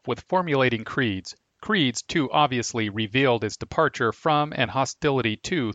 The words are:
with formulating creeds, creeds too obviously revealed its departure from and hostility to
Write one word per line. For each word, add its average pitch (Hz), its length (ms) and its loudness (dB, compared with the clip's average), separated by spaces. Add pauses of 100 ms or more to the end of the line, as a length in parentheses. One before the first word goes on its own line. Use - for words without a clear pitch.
with 123 220 -4
formulating 135 560 2
creeds, 104 500 -2 (260)
creeds 160 400 0
too 147 300 -2
obviously 123 580 0
revealed 110 560 0
its 101 100 -6
departure 135 560 0
from 151 420 0
and 120 160 0
hostility 131 680 0
to 127 380 -2